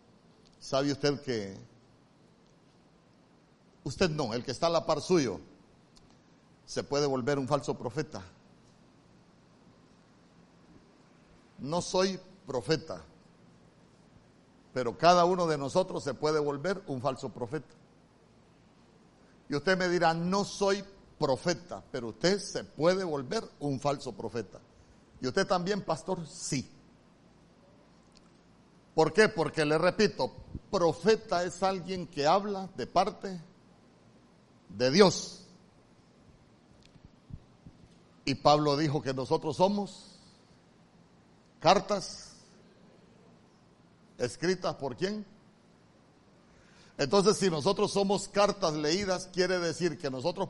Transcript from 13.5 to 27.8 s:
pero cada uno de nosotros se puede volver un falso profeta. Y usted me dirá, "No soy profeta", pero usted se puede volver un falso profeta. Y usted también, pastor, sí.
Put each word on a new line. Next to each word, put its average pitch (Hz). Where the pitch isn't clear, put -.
pero 120
cada 175
uno 180
de 156
nosotros 175
se 143
puede 151
volver 147
un 131
falso 131
profeta. 123
Y 147
usted 185
me 180
dirá, 170
"No 180
soy 196
profeta", 131
pero 120
usted 185
se 127
puede 185
volver 143
un 139
falso 139
profeta. 110
Y 127
usted 190
también, 190
pastor, 170
sí. -